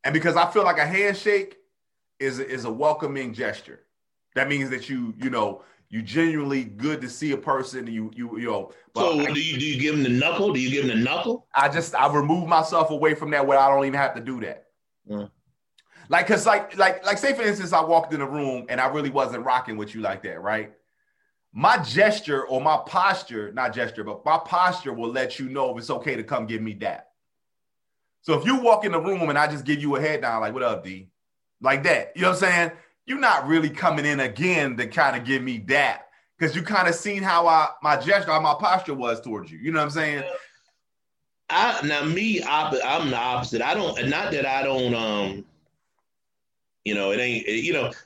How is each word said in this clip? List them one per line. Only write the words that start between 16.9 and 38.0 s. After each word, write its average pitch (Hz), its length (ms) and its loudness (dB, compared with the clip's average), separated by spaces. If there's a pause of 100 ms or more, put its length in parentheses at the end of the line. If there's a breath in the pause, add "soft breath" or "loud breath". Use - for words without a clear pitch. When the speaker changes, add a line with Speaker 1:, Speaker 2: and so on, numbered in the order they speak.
Speaker 1:
like, 202 120 2
say 277 160 2
for 240 80 -2
instance, 202 320 0
I 160 80 6
walked 160 320 2
in 143 80 -4
a 135 80 -2
room 135 400 -4
and 123 100 -2
I 127 80 2
really 143 220 -2
wasn't 123 360 -2
rocking 123 320 0
with 104 180 -10
you 110 60 -8
like 98 220 -4
that, 85 180 -10
right? 107 320 -4 (800)
My 196 260 4
gesture 147 680 2
or 131 160 -2
my 151 240 2
posture, 175 680 -2
not 120 200 -2
gesture, 113 300 -6
but 104 220 -10
my 156 200 4
posture 175 480 0
will 117 180 -6
let 127 280 -4
you 131 100 -6
know 131 220 -2
if 117 80 -8
it's 110 100 -12
okay 127 260 -4
to 110 80 -6
come 117 240 -4
give 110 140 -6
me 107 120 -6
dap. - 340 -8 (1160)
So 151 160 2
if 147 60 -6
you 269 140 2
walk 220 260 6
in 185 60 0
the 165 80 2
room 170 300 0
and 143 80 2
I 151 100 4
just 143 180 -6
give 147 160 0
you 143 140 0
a 135 60 0
head 151 200 0
down, 113 200 -2
like, 110 120 -4
"What 127 100 -4
up, 107 200 -2
D?" 95 260 -14 (520)
Like 139 220 2
that, 139 320 2
you 175 80 -4
know 185 80 6
what 185 120 0
I'm 185 80 4
saying? 170 200 2 (340 loud breath)
You're 269 140 -6
not 175 280 4
really 156 220 2
coming 151 360 0
in 147 140 0
again 135 580 0
to 117 100 -4
kinda 135 340 0
give 127 200 -2
me 123 160 -6
dap, 127 500 0 (320 soft breath)
'cause 156 160 -2
you 180 80 -4
kinda 185 300 2
seen 196 300 -4
how 175 240 4
I, 160 220 6 (120)
my 151 160 4
gesture, 170 340 2